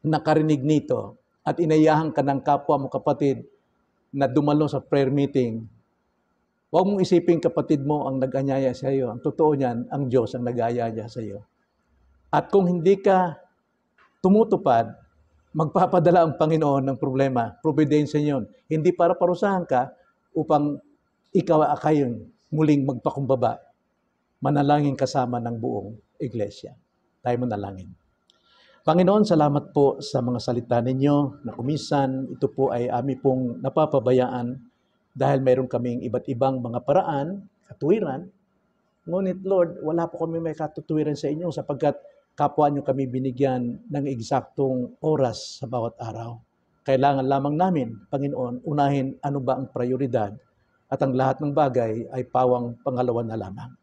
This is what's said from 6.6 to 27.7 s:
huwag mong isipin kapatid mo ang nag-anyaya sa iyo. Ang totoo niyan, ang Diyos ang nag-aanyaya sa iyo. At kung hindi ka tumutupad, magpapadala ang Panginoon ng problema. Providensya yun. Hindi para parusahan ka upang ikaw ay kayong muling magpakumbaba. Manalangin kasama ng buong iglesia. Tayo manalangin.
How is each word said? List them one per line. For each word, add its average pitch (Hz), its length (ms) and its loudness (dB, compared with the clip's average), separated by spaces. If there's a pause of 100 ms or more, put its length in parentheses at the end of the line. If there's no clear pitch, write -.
huwag 165 80 6
mong 202 160 2
isipin 175 400 4
kapatid 151 480 0
mo 143 240 -2
ang 135 80 -2
nag-anyaya 135 560 0
sa - 160 -4
iyo. 131 240 -2
Ang 123 80 -10
totoo 151 320 2
niyan, 123 320 -2
ang 139 240 -4
Diyos 120 240 2
ang 123 160 -4
nag-aanyaya 117 560 -2
sa 117 160 -12
iyo. 101 240 -12 (880)
At 151 160 0
kung 196 160 4
hindi 180 320 2
ka 190 400 2 (800)
tumutupad, 185 800 4 (520)
magpapadala 170 800 4
ang 139 80 -4
Panginoon 151 480 2
ng 135 160 -2
problema. 131 560 0
Providensya 151 640 2
yun. 143 240 0 (240)
Hindi 156 240 2
para 180 240 2
parusahan 180 480 0
ka 131 240 0 (480)
upang 147 400 0 (560)
ikaw 156 320 2
ay 147 160 -2
kayong 143 340 2 (380)
muling 151 320 4
magpakumbaba. 127 720 -2 (880)
Manalangin 143 480 2
kasama 123 480 -2
ng 117 160 -6
buong 113 400 -6 (240)
iglesia. 110 560 -8 (480)
Tayo 120 160 -2
manalangin. 101 480 -6 (960)